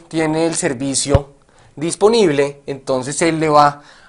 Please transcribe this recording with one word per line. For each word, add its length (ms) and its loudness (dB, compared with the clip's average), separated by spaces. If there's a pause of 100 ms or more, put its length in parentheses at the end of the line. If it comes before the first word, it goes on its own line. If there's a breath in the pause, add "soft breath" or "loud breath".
tiene 380 -2
el 80 -4
servicio 800 -4 (420 soft breath)
disponible, 880 2
entonces 560 -6
él 200 0
le 100 0
va 320 4 (260 loud breath)